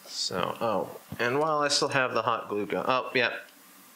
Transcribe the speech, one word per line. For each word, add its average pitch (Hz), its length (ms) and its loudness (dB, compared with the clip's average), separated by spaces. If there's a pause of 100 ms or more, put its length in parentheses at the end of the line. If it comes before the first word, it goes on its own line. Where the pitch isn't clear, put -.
So, - 520 -2
oh, 104 300 0 (300)
and 120 180 2
while 151 220 2
I 143 80 2
still 143 200 2
have 127 260 2
the 113 80 2
hot 117 260 0
glue 104 180 -2
gun, 90 220 0
oh, 127 260 0
yeah. 120 180 2 (640)